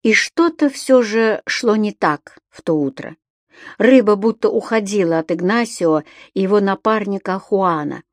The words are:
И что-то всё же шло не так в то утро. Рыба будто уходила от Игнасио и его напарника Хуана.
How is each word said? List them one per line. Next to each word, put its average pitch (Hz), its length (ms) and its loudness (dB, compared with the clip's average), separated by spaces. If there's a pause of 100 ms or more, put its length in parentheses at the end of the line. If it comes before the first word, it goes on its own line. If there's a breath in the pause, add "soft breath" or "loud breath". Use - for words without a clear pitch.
И 220 100 2
что-то 330 560 0
всё 262 340 2
же 220 440 -2
шло 220 300 -2
не 208 160 -2
так - 460 -4 (120)
в - 120 -20
то 170 100 -4
утро. 143 440 -4 (640 loud breath)
Рыба 220 380 6
будто 220 340 -2
уходила 202 680 -2
от 160 120 -6
Игнасио 175 720 0 (320 loud breath)
и 190 80 -2
его 202 180 2
напарника 196 760 -2
Хуана. 165 640 -2 (100)